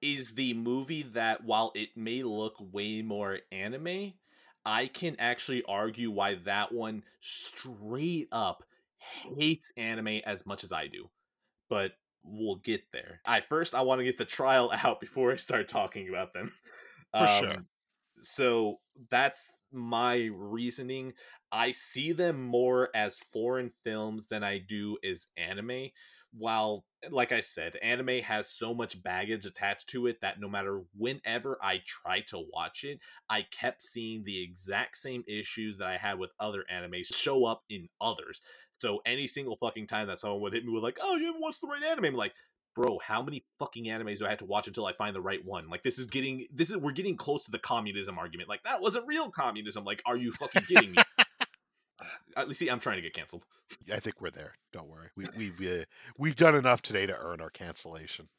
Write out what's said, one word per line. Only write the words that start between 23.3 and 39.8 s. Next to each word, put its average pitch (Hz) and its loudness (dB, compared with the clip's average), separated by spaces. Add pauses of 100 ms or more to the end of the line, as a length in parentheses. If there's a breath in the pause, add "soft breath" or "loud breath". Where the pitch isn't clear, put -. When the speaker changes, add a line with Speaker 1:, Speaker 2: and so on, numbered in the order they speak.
Speaker 1:
foreign 120 0 (140)
films 110 -4
than 107 -4
I 101 0
do 104 -4 (100)
as 90 -6
anime. 110 -6 (460 soft breath)
While, 110 0 (260)
like 127 4
I 113 4
said, 85 -6
anime 123 2
has 107 -2
so 113 -4
much 113 -4
baggage 101 -2
attached 98 -4
to 123 0
it 117 -2
that 98 -2
no 101 -8
matter 98 -2 (120)
whenever 120 -2
I 95 2
try - -2
to 87 -8
watch 82 -6
it, 143 -8 (320 loud breath)
I 107 2
kept - -4
seeing 113 -8
the 98 -4
exact 92 -4
same 127 -8
issues 107 -6
that 95 -4
I 92 -2
had 98 -2
with 92 -6
other 104 -4
animes 90 -6
show 135 4
up 113 0
in 92 -10 (100)
others. - -4 (360 soft breath)
So 104 0
any 131 0
single 127 -6
fucking 110 -4